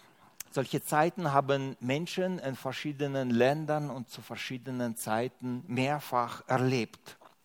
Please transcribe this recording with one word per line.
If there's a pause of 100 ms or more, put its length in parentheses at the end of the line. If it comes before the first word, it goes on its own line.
(520)
Solche
Zeiten
haben
Menschen
in
verschiedenen
Ländern
und
zu
verschiedenen
Zeiten
mehrfach
erlebt. (280)